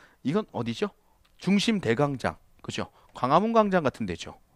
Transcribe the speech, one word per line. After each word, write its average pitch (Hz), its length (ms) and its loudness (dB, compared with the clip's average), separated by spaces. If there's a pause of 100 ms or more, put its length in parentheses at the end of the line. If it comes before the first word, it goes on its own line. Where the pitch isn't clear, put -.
(240)
이건 196 280 -2
어디죠? 117 380 -4 (480)
중심 202 420 2
대광장. 117 560 0 (280)
그죠? - 240 -8 (260)
광화문 175 400 2
광장 196 300 2
같은 120 240 -2
데죠. - 320 -8 (160)